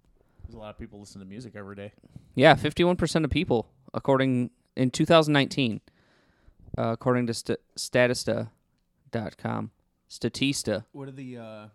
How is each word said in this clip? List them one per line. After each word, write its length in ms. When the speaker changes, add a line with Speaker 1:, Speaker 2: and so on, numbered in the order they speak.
Speaker 1:
There's 100
a 40
lot 100
of 100
people 200
listen 200
to 80
music 280
every 200
day. 160
Speaker 2:
Yeah, 200
fifty-one 400
percent 300
of 60
people, 380
according, 560
in 140
two 160
thousand 280
nineteen, 480
uh, 160
according 340
to 60
sta-, 240
statista 760
dot 260
com. 340
Statista. 840
Speaker 1:
What 160
are 40
the, 260
uh, 380